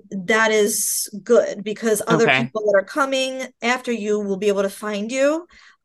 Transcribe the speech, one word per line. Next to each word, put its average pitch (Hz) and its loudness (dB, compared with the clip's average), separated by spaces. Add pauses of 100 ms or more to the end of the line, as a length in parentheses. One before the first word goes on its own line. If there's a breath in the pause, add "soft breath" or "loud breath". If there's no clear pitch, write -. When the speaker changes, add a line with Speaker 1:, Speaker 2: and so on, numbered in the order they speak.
(100)
Speaker 1:
that 220 0
is - 0 (140)
good 214 2
because 214 -2
other 165 4
Speaker 2:
Okay. 131 4
Speaker 1:
people 214 -6
that 196 4
are 190 2
coming 262 -2 (160)
after 247 -2
you 208 -2
will 196 -4
be 208 -2
able 196 2
to 196 0
find 214 -6
you. 294 0 (380 soft breath)